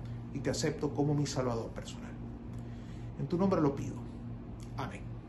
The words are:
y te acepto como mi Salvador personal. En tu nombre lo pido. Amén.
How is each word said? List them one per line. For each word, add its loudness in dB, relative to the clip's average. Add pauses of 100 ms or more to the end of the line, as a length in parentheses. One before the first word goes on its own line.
(340)
y -2
te 0
acepto 2
como 6
mi 4
Salvador 0
personal. -8 (1080)
En 0
tu 4
nombre 6
lo 6
pido. -2 (840)
Amén. -4 (280)